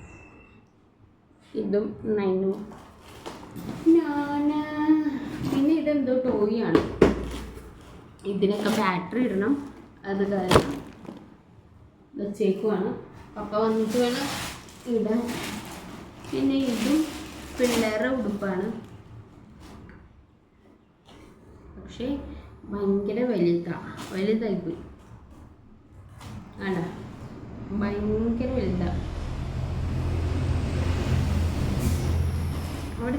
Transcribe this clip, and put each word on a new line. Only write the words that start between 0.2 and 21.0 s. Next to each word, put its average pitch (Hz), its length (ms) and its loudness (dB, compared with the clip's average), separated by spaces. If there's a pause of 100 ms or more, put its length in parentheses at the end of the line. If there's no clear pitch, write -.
ഇതും 202 240 2 (320)
നൈനു. 190 340 2 (1400)
ഞാന് 294 640 2 (880)
പിന്നെ 277 320 4
ഇതെന്തോ 277 320 2 (120)
ടോയ് 220 320 4 (100)
ആണ്. 160 140 6 (1500)
ഇതിനൊക്കെ 208 460 4
ബാറ്ററി 190 480 2
ഇടണം, 202 260 4 (580)
അത് 196 120 2 (100)
കാരണം 185 380 4 (1500)
വെച്ചേക്കുവാണ്. 202 720 2 (460)
പപ്പ 208 160 -8 (120)
വന്നിട്ട് 220 380 4
വേണം 254 240 0 (680)
ഇടാൻ. 214 240 2 (1120)
പിന്നെ 269 260 2 (160)
ഇതും 226 260 4 (600)
പിള്ളേരുടെ 226 600 2
ഉടുപ്പാണ്, 202 480 -2 (3000)